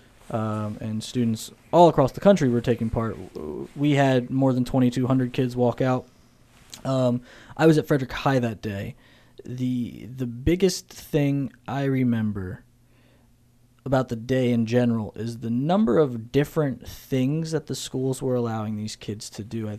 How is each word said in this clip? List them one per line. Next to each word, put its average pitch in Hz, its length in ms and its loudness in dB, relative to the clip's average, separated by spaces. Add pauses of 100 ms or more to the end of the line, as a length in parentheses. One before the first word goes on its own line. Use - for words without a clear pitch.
(300)
Um, 107 500 -4
and 110 220 -6
students 113 480 -2 (220)
all 170 160 10
across 143 240 4
the - 80 -14
country 185 280 6
were 120 120 2
taking 113 280 0
part. 113 280 -2 (600)
We 147 160 2
had 135 380 2
more 135 240 2
than 123 100 2
twenty-two 127 420 2
hundred 127 280 0
kids 123 220 -2
walk 120 260 2
out. 127 240 0 (800)
Um, 127 380 0 (340)
I 156 100 4
was 160 120 8
at 147 80 0
Frederick 135 260 0
High 135 260 0
that 113 240 -2
day. 101 320 -6 (500)
The, 123 640 -6
the 127 200 -8
biggest 160 640 0
thing 139 640 -2 (140)
I 139 180 -4
remember 113 800 0 (1200)
about 131 240 0
the 120 80 -4
day 123 360 0
in 117 140 2
general 117 500 0
is 117 240 -8
the 117 100 -6
number 180 480 2
of 120 320 0
different 143 580 0
things 147 600 -2
that 151 160 -4
the 135 80 -8
schools 131 480 -4
were 127 140 0
allowing 110 400 -4
these 107 200 -8
kids - 340 -10
to - 140 -12
do. 110 240 -8
I, 104 100 -10